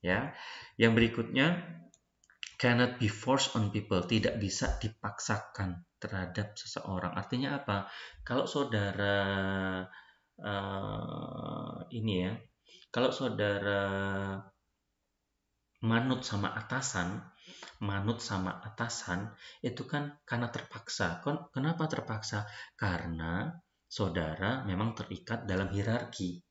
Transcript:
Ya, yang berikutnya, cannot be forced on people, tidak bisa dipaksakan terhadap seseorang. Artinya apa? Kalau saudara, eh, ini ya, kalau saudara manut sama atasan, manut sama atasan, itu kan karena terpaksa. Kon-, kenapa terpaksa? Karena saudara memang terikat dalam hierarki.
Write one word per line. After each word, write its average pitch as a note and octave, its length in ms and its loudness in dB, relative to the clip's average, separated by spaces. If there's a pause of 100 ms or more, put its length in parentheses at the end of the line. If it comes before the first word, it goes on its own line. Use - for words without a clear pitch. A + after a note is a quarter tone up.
Ya, G#2+ 320 0 (480)
yang A2+ 160 10
berikutnya, A#2+ 720 4 (880)
cannot B2 400 6
be A2 120 2
forced - 480 2
on G#2 160 4
people, G2+ 320 2
tidak A2 360 4
bisa - 400 0
dipaksakan G2+ 1040 -2 (160)
terhadap F#2+ 560 -4
seseorang. - 560 -4
Artinya C3+ 480 -2
apa? G2 320 0 (320)
Kalau B2+ 240 0
saudara, G2+ 720 2 (1200)
eh, G2 1400 -4 (160)
ini A2 200 0 (120)
ya, G2 80 0 (560)
kalau B2+ 240 2
saudara G2+ 720 2 (2000)
manut A#2+ 480 4
sama G2+ 240 0
atasan, G#2+ 720 -2 (560)
manut G2+ 400 0
sama F#2+ 400 -2
atasan, A2 720 -4 (320)
itu B2 240 -4
kan C#3+ 400 -4
karena A#2 240 0
terpaksa. - 720 -4
Kon-, D3 320 -2
kenapa D#3 320 2
terpaksa? G#2+ 560 -2 (320)
Karena F2 720 0 (400)
saudara F#2 800 0
memang G#2 240 2
terikat - 560 -6
dalam F#2 240 2
hierarki. G2+ 800 0